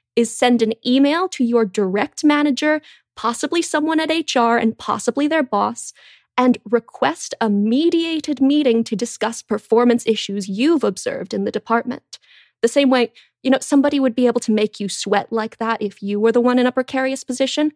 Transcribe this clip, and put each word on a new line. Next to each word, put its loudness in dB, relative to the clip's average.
is 0
send 2
an 0
email 2
to -4
your 2
direct -2
manager, 2
possibly -2
someone -2
at 0
H -2
R 2
and 0
possibly -4
their 0
boss, -4
and 4
request -4
a 0
mediated -2
meeting 2
to -6
discuss -6
performance 2
issues -2
you've 0
observed -4
in -2
the -4
department. -4
The 4
same 2
way, 2
you 2
know, 4
somebody 2
would 0
be 2
able 0
to -2
make 0
you -6
sweat -2
like -4
that -2
if -6
you -4
were 4
the 4
one 4
in 4
a 2
precarious -2
position. -2